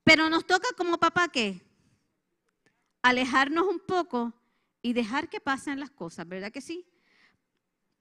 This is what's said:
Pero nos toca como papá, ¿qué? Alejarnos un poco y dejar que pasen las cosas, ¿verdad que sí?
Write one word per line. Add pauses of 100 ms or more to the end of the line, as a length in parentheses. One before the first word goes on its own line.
Pero
nos
toca
como
papá,
¿qué? (1400)
Alejarnos
un
poco (480)
y
dejar
que
pasen
las
cosas,
¿verdad
que
sí? (1160)